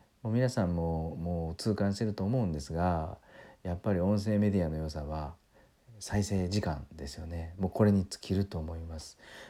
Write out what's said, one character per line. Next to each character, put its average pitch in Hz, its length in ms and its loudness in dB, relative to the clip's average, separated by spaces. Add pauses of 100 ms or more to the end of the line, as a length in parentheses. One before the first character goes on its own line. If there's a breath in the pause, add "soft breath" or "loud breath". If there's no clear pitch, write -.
(220 soft breath)
も 113 80 -4
う 113 40 0
皆 127 160 4
さ 110 160 0
ん 87 100 0
も、 82 400 -2
も 82 380 -2
う - 20 -10
痛 110 180 0
感 101 220 2
し - 20 -4
て 113 80 -2
る 104 80 0
と 98 100 -4
思 120 200 2
う - 20 0
ん 87 60 0
で 73 80 -2
す 69 120 -8
が、 85 460 0 (460 loud breath)
や 90 100 -4
っ 87 80 -6
ぱ 107 120 0
り 90 60 2
音 101 200 4
声 104 180 2
メ 104 140 6
デ 98 80 4
ィ 87 60 4
ア 78 40 0
の 78 80 -2
良 78 140 -4
さ 76 140 -6
は 78 280 -6 (640 soft breath)
再 101 240 0
生 95 260 0
時 101 120 2
間 69 240 -2 (100)
で 69 120 -8
す - 80 -12
よ 82 100 -8
ね。 82 320 -6
も 92 100 2
う 90 40 -6
こ 110 140 6
れ 104 60 8
に 98 160 4
尽 - 140 -12
き 95 140 -2
る 98 100 2
と - 140 -6
思 80 160 -6
い 82 100 -8
ま 80 140 -8
す。 - 180 -16 (320 loud breath)